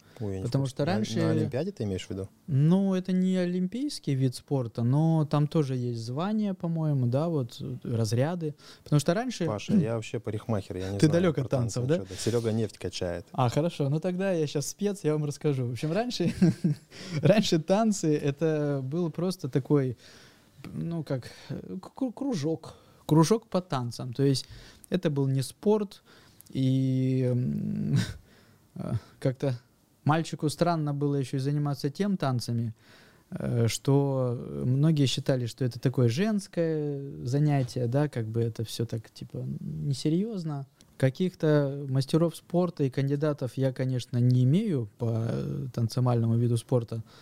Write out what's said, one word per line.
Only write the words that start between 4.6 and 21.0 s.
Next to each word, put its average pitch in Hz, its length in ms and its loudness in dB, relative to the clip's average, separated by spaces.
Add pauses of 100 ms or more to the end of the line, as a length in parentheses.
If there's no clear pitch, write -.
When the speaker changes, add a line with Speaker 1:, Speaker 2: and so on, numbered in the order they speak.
Speaker 2:
но 156 420 4
там 147 220 2
тоже 139 280 0
есть 120 260 -4
звания, 190 520 -2
по-моему, 156 540 0
да, 143 220 2
вот, 139 320 -4
э, 135 220 -8
разряды. 135 720 0 (300)
Потому 151 160 4
что 175 140 2
раньше 220 320 -2
Speaker 1:
Паша, 107 320 -2
я 117 180 2
вообще 113 240 -4
парикмахер, 104 580 -4
я 95 120 -4
не 101 100 -2
Speaker 2:
Ты 160 60 6
Speaker 1:
знаю 165 180 6
Speaker 2:
далёк 170 120 2
Speaker 1:
про 139 100 0
Speaker 2:
от - 40 -6
танцев, 123 340 0
Speaker 1:
танцы 127 40 -2
Speaker 2:
да? 147 80 2
Speaker 1:
ничего, 190 100 -2
да. 92 120 -12
Серёга 113 340 0
нефть 110 260 -2
качает. 87 540 -4
Speaker 2:
А, 127 180 2
хорошо. 147 400 0
Ну, 156 100 0
тогда 185 340 -2
я 160 140 0
щас 143 200 -4
спец, 202 360 -4
я 151 100 2
вам 151 120 -2
расскажу. 143 420 -2
В 120 40 -4
общем, 151 220 -4
раньше, 220 400 0 (420)
<laughs> - 460 -8
раньше 185 380 6
танцы — 190 640 2
это 147 600 0
был 160 280 -2
просто 180 380 -4
такой, 135 480 2 (760)
ну, 165 300 -6